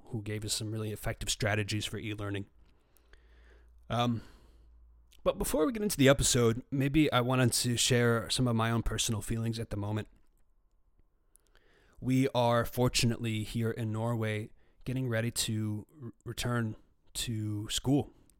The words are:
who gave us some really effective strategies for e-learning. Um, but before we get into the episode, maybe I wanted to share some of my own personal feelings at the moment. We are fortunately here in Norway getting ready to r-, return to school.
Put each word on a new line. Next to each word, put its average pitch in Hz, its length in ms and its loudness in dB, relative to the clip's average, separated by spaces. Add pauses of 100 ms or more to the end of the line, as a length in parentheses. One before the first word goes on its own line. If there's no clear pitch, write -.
who 113 140 -6
gave 107 240 -8
us 104 80 -4
some 107 180 -6
really 110 200 -6
effective - 380 -6
strategies 104 560 0
for 110 120 -8
e-learning. 101 480 -6 (1400)
Um, 117 320 0 (1000)
but 190 160 0
before 302 260 0
we 277 60 0
get 214 100 -6
into 208 160 -2
the 135 120 8
episode, 120 520 4 (100)
maybe 139 400 4
I 123 100 4
wanted 127 320 4
to 123 240 0
share 117 520 2
some 127 180 2
of 117 80 2
my 113 140 2
own 117 140 0
personal - 380 0
feelings 113 360 -4
at 110 120 -8
the 104 80 -6
moment. 107 300 -4 (1900)
We 131 360 2
are 120 300 2
fortunately 117 800 0
here 113 280 -2
in 110 200 -4
Norway 110 580 -2 (340)
getting 131 260 -4
ready 117 220 0
to 107 560 -4 (120)
r-, 117 120 -12 (140)
return 117 500 -4 (400)
to 107 540 -4
school. - 420 0 (280)